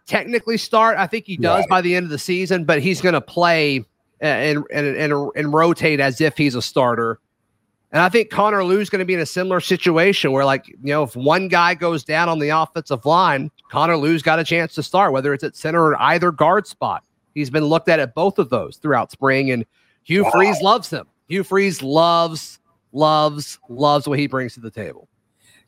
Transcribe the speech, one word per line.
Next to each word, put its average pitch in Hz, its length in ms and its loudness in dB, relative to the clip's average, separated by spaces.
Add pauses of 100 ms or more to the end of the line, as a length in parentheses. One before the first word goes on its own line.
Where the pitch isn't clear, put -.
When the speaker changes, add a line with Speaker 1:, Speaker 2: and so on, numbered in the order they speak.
Speaker 1:
technically 220 520 -4
start. 220 420 2
I 185 80 0
think 220 180 -8
he 180 120 -8
does 170 240 2
Speaker 2:
Right. - 80 -2
Speaker 1:
by 185 120 4
the 175 140 0
end 180 80 -2
of 170 80 -8
the 143 80 -6
season, 180 460 -2
but 151 180 2
he's 180 180 -2
gonna 170 200 2
play 156 640 0 (360)
and, 147 520 0
and, 147 240 -2
and, 147 400 -2
and 151 180 -4
rotate 160 460 2
as 135 220 -2
if 156 160 0
he's 143 160 0
a 123 80 -4
starter. 117 580 -2 (720)
And 160 120 2
I 180 60 2
think 220 200 0
Connor 202 340 0
Lew's 190 280 0
gonna 190 140 -2
be 185 100 -2
in 170 40 -2
a 156 60 -2
similar 180 340 -2
situation 170 720 0
where, 135 140 2
like, 139 220 -2
you - 160 -20
know, 147 180 -2
if 127 140 -6
one 160 320 0
guy 175 260 2
goes 170 300 -4
down 165 260 -2
on 160 80 0
the 147 120 -2
offensive 156 560 -4
line, 156 440 2 (200)
Connor 160 280 0
Lew's 151 240 0
got 160 160 2
a 165 60 -2
chance 165 320 -2
to 151 80 -6
start, 185 280 2
whether 135 220 0
it's 135 100 -6
at 139 120 -8
center 165 280 0
or 151 180 2
either 165 300 2
guard 170 360 2
spot. 98 360 -6 (320)
He's 147 140 -6
been 151 160 0
looked 156 240 0
at 160 100 4
at 127 160 -4
both 196 240 0
of 160 100 -2
those 98 280 -4
throughout 131 340 -2
spring, 135 400 0
and 117 140 -4 (380)
Hugh 190 200 0
Speaker 2:
Wow. - 80 2
Speaker 1:
Freeze 190 300 2
loves 202 280 2
him. - 160 -8 (220)
Hugh 185 160 -4
Freeze 196 400 -2
loves, 165 760 0 (340)
loves, 151 760 0
loves 143 400 0
what 147 100 -2
he 147 80 0
brings 127 300 -6
to 120 60 -20
the 113 100 -14
table. 82 360 -14 (600)